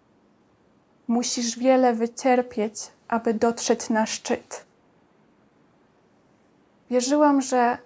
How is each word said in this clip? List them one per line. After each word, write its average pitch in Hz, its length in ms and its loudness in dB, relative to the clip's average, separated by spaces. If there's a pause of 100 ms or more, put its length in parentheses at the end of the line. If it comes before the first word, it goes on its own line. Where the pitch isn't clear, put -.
(1080)
"Musisz 240 500 -2
wiele 254 360 4
wycierpieć, 233 960 -2 (160)
aby 226 260 -2
dotrzeć 233 560 -2
na 220 160 0
szczyt". - 600 -8 (2250)
Wierzyłam, 277 500 4
że 247 460 0